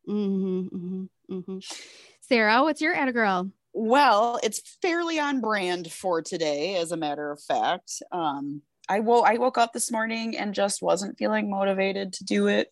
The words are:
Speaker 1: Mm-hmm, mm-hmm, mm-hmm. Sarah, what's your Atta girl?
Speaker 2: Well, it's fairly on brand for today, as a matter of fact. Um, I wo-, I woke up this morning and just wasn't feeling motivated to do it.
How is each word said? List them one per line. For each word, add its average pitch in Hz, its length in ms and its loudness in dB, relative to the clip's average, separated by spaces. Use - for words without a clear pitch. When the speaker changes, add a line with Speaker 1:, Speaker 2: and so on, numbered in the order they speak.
Speaker 1:
Mm-hmm, 190 680 -2
mm-hmm, 185 580 -10
mm-hmm. 190 240 -8
Sarah, 226 420 4
what's 302 200 0
your 320 120 0
Atta 277 180 0
girl? 196 380 0
Speaker 2:
Well, 233 680 4
it's - 400 -6
fairly 339 360 -2
on 285 220 -2
brand 180 500 -2
for 175 300 -2
today, 160 560 -2
as 165 160 -2
a 170 60 -4
matter 147 340 -4
of 147 100 -10
fact. 139 600 -2
Um, 143 480 -4
I 196 120 0
wo-, 233 220 4
I 208 160 6
woke 247 200 2
up 233 140 4
this - 180 -4
morning 226 460 -2
and 202 180 -4
just 202 280 0
wasn't 180 360 0
feeling 214 320 0
motivated 196 640 0
to - 100 -12
do 202 240 0
it. 208 240 2